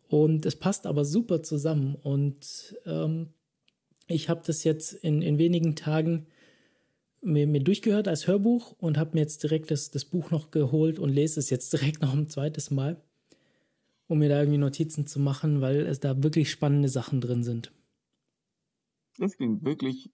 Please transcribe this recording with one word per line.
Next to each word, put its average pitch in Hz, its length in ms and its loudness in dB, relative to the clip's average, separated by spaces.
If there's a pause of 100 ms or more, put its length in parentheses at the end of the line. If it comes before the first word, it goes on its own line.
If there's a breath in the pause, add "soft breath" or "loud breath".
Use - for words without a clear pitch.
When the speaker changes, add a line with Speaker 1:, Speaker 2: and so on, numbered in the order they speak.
Speaker 1:
Und 156 380 4
es - 100 0
passt - 300 -2
aber 147 180 0
super 165 380 0
zusammen. 143 520 0
Und, 139 800 -4 (120)
ähm, 160 420 -4 (800)
ich 165 240 -2
hab 170 140 -2
das 160 200 -2
jetzt 156 300 -2
in, 151 260 0
in 160 180 2
wenigen 165 380 2
Tagen 160 500 0 (920 soft breath)
mir, 147 260 2
mir 147 140 2
durchgehört 202 480 2
als 156 180 -2
Hörbuch 214 520 2
und 156 180 0
hab 156 160 0
mir 160 80 2
jetzt 151 220 -2
direkt 156 280 -2
das, 147 200 -2
das - 160 -6
Buch 175 240 -4
noch 156 200 -2
geholt 156 480 2
und 160 120 -2
lese 147 280 2
es 139 120 -4
jetzt 127 240 -2
direkt 151 260 0
noch 135 140 0
ein 151 140 0
zweites 151 420 -6
Mal, 143 320 -2 (1040 soft breath)
um 156 140 2
mir 147 100 6
da 143 80 4
irgendwie 147 200 4
Notizen 143 480 -2
zu - 140 -4
machen, 139 400 0
weil 135 240 0
es 143 160 -4
da 135 220 0
wirklich 151 280 2
spannende 143 380 2
Sachen 131 320 -2
drin 120 240 -2
sind. 117 280 -6 (1500)
Speaker 2:
Das 196 180 -4
klingt 113 280 -2
wirklich 131 500 -4